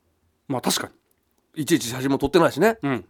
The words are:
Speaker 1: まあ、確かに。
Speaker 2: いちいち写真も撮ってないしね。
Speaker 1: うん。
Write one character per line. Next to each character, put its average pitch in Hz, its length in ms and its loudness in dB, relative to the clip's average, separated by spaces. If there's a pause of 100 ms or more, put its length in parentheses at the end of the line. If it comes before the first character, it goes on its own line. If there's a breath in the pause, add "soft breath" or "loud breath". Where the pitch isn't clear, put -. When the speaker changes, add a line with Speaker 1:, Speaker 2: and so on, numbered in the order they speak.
(480)
Speaker 1:
ま - 100 -4
あ、 - 20 -10
確 - 200 -2
か - 80 -10 (680)
に。 156 80 -6
Speaker 2:
い - 20 -6
ち 156 120 2
い - 20 6
ち 117 100 -8
写 123 120 -8
真 135 100 -2
も 135 80 0
撮 143 80 -2
っ 139 40 -2
て - 100 4
な 160 80 6
い 120 40 -8
し 135 80 -4
ね。 220 220 2
Speaker 1:
う 147 60 -2
ん。 120 220 -4